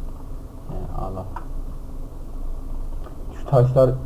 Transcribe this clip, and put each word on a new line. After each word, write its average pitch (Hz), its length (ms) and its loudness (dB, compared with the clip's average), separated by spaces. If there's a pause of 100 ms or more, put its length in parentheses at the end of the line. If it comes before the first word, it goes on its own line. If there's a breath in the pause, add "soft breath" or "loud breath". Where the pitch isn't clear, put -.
(680)
He, - 320 -2
al, 92 160 -2
al. 92 60 -4 (2000)
Şu - 120 -4
taşlar 127 440 8 (160)